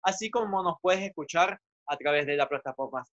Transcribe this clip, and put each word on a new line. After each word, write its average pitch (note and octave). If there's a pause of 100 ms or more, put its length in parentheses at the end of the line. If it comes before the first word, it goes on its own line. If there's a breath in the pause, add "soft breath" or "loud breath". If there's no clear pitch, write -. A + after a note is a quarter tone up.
así F#3+
como G3+
nos F3+
puedes F#3
escuchar G3 (300)
a D3
través D3
de C#3+
las C#3+
plataformas C3+